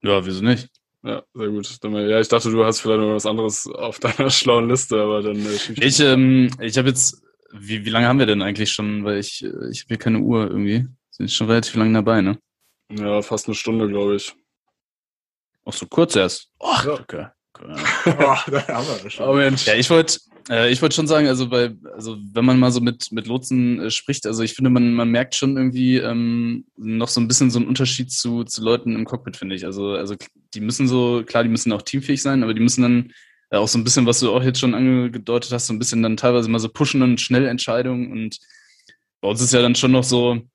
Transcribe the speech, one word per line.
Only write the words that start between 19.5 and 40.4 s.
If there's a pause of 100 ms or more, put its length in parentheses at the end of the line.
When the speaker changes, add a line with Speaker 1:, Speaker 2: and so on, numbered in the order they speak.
Speaker 1:
Ja,
ich
wollt, (280)
äh,
ich
wollt
schon
sagen,
also
bei, (200)
also (140)
wenn
man
mal
so
mit,
mit
Lotsen,
äh,
spricht,
also
ich
finde,
man,
man
merkt
schon
irgendwie,
ähm, (100)
noch
so
ein
bisschen
so
einen
Unterschied
zu,
zu
Leuten
im
Cockpit,
finde
ich.
Also,
also
k-, (280)
die
müssen
so,
klar,
die
müssen
auch
teamfähig
sein,
aber
die
müssen
dann, (380)
äh,
auch
so
ein
bisschen,
was
du
auch
jetzt
schon
angedeutet
hast,
so
ein
bisschen
dann
teilweise
mal
so
pushen
und
schnell
Entscheidungen.
Und (840)
bei
uns
ist
ja
dann
schon
noch
so (140)